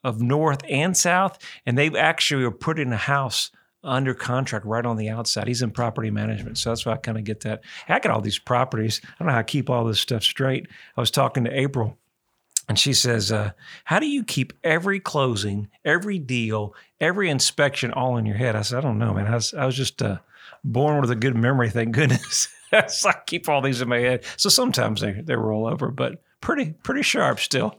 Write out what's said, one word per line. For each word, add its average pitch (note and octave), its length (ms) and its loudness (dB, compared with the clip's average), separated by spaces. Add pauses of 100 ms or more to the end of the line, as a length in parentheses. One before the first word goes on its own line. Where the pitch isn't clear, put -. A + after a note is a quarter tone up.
of A#2 180 -2
North C#3+ 380 2 (100)
and E3+ 260 2
South, F3+ 420 2 (280)
and B2 100 2
they've D#3 200 2
actually D3 480 2
are A#2+ 80 0
putting D3 400 -2
a A2+ 40 0
house C#3 540 -2 (340)
under C3+ 300 0
contract B2 520 -4
right A2+ 180 0
on A#2 120 0
the G#2+ 120 -2
outside. A2 380 -4
He's A#2+ 160 0
in A2+ 80 0
property A2+ 400 -2
management, G#2+ 480 -4
so A#2 120 -2
that's A2+ 140 -4
why A2+ 100 0
I - 20 -2
kinda A2 260 -6
get G#2+ 200 -8
that. G#2+ 180 -6 (260)
Hey, - 80 2
I - 60 4
got - 100 2
all A2+ 100 2
these G#2 180 -2
properties. A#2+ 640 0
I - 40 -20 (120)
don't E3+ 80 -2
know C#3 60 4
how A2+ 40 4
I A2+ 60 2
keep C3+ 260 -2
all A#2+ 140 2
this A2 160 0
stuff A2+ 240 0
straight. C3 420 0 (300)
I - 40 0
was A2+ 120 0
talking C3 320 2
to A#2 120 -2
April, C3+ 400 0 (720)
and G#2+ 80 0
she C#3 160 2
says, A2+ 380 2
uh, G#2 220 0 (320)
"How F#3 160 2
do D#4 80 0
you C#4+ 160 -2
keep - 300 -4 (100)
every E3+ 340 2
closing, G#2+ 680 -2 (160)
every F#3 340 0
deal, A2+ 560 -4 (260)
every F3+ 300 0
inspection C3+ 640 0
all B2+ 240 0
in A2 100 0
your G#2 120 -2
head?" A#2 180 0
I G#2+ 60 -2
said, A#2+ 160 -4
"I - 20 0
don't A2+ 180 0
know, A2+ 160 0
man. G2+ 140 0
I A#2 80 2
was, - 180 -4
I C#3+ 120 0
was C3 100 0
just, C3 260 -4
uh, G2+ 140 0 (480)
born C#3+ 360 2
with B2 120 2
a - 20 -2
good A#2+ 220 0
memory, A#2+ 340 4
thank A#2 220 0
goodness." B2 600 2
<laughs> - 60 -20 (300)
So - 200 -2
I C4+ 60 4 (120)
keep - 220 -6
all C#3+ 140 2
these C3 180 0
in B2 80 -2
my A#2+ 120 2
head. B2 240 2 (120)
So - 120 2
sometimes A#2+ 520 2
they, G#2 120 0
they A2 240 -4
roll A2 320 0
over, C3 200 -2
but B2+ 320 -4 (200)
pretty, B3+ 420 -2
pretty C4 200 -2
sharp - 360 2
still. - 400 -2